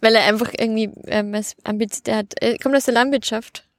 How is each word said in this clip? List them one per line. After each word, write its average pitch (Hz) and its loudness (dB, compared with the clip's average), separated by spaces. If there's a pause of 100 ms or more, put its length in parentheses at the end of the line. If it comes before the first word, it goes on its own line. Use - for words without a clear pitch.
weil 226 6
er 214 4
einfach 214 2
irgendwie, 220 0 (160)
ähm, 208 -2
als 214 -6
Ambiz-, 214 -4
der 226 -2
hat, 208 -6
äh, 233 2
kommt 269 0
aus 277 2
der 247 2
Landwirtschaft, 240 0 (140)